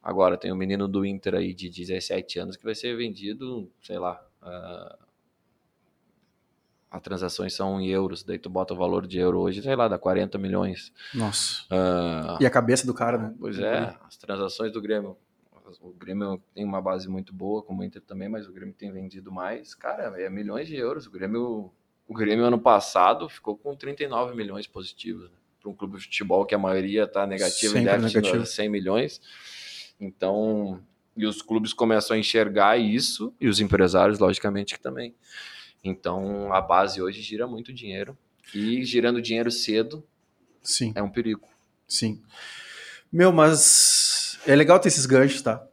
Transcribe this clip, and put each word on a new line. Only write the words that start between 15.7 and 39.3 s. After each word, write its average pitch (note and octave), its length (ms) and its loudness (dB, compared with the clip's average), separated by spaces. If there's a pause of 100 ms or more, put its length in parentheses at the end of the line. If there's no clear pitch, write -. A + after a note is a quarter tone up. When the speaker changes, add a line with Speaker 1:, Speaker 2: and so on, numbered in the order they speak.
Speaker 1:
O F2+ 100 -20
Grêmio F#2+ 520 -8 (120)
tem G#2 120 -10
uma G2 160 -6
base F#2+ 260 -4
muito F#2+ 240 -8
boa, G2 300 -6
como F#2+ 180 -10
o F#2+ 40 -6
Inter F#2+ 180 -14
também, G2 260 -12
mas G#2+ 180 -10
o F#2 60 -20
Grêmio F#2+ 220 -18
tem G2+ 180 -16
vendido F#2+ 400 -16
mais. F#2 420 -10
Cara, G#2 460 -8
é F#2+ 80 -6
milhões G#2 400 -8
de D#3 80 -12
euros. C3 300 -6
O G#2 40 -20
Grêmio, G#2+ 640 -6 (340)
o A2+ 60 -16
Grêmio A2 320 2
ano A#2+ 140 4
passado G#2+ 680 6
ficou - 300 -10
com C#3+ 180 -10
trinta C#3 280 -10
e C#3+ 40 -4
nove B2 300 -2
milhões G#2 300 -8
positivos, F#2 640 -14
né? - 60 -20 (260)
Pra G#2 80 -12
um F#2+ 40 -14
clube G2 220 -10
de F#2 80 -16
futebol G2 400 0
que G#2 100 -2
a G2+ 40 2
maioria G2 480 0
tá G2+ 200 -2
negativa, G2 460 -2
Speaker 2:
Sempre A#2 180 4
Speaker 1:
déficit A2 260 2
Speaker 2:
negativo. G#2 300 2
Speaker 1:
cem G#2 220 -4
milhões. G#2 500 -2 (800)
Então, G2+ 800 -2 (380)
e G#2+ 80 -2
os G#2+ 160 -2
clubes A2 320 -2
começam A2 440 2
a - 20 2
enxergar G#2 580 4
isso, A#2+ 640 0
e B2+ 80 2
os G2+ 120 2
empresários, F#2+ 580 6
logicamente, G2+ 560 0
que - 60 -16
também. B2+ 340 -10 (720)
Então, G2 680 -4
a F#2+ 80 4
base F#2+ 400 2
hoje G2 220 -4
gira G#2+ 240 -6
muito A#2 260 -12
dinheiro. A2+ 440 -10 (380)
E A2+ 300 -2
girando A#2+ 380 2
dinheiro A2+ 280 -2